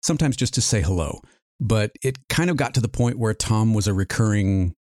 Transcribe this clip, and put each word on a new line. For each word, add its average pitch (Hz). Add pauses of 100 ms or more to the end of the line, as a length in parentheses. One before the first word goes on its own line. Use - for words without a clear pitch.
sometimes 151
just -
to 120
say 107
hello. 85 (400)
But 107 (100)
it 131 (120)
kind 175
of 165
got 131
to 123
the 113
point 120
where 110
Tom 110
was 104
a 104
recurring 98